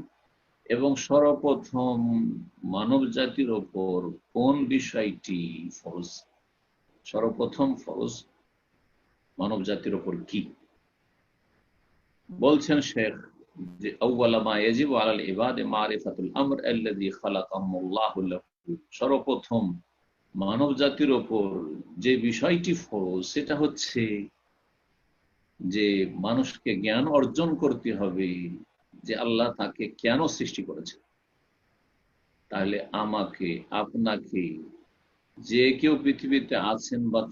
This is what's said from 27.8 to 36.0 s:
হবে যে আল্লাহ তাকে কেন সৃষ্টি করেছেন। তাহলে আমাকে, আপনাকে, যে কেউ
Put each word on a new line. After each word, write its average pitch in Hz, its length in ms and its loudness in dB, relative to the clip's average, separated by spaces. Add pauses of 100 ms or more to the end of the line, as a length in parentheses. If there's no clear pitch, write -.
হবে 92 560 -2 (540)
যে 110 120 -4
আল্লাহ 117 380 0
তাকে 104 440 -6
কেন 131 300 2
সৃষ্টি - 360 -6
করেছেন। 78 360 -12 (1500)
তাহলে 98 420 -2
আমাকে, 98 800 -2
আপনাকে, 101 920 -2 (760)
যে 120 360 4
কেউ 147 300 4